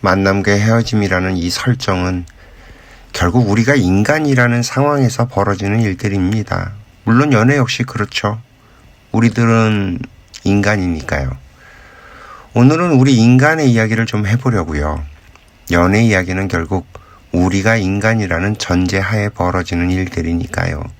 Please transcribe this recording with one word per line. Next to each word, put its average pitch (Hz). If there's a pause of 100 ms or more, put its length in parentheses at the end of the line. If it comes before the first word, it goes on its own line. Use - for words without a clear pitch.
만남과 98
헤어짐이라는 101
이 87
설정은 92 (880)
결국 120
우리가 113
인간이라는 123
상황에서 135
벌어지는 98
일들입니다. 98 (320)
물론 131
연애 123
역시 131
그렇죠. 110 (720)
우리들은 113 (440)
인간이니까요. 90 (1200)
오늘은 156
우리 135
인간의 127
이야기를 113
좀 107
해보려고요. 78 (720)
연애 92
이야기는 95
결국 87 (440)
우리가 95
인간이라는 101
전제하에 95
벌어지는 90
일들이니까요. 85 (160)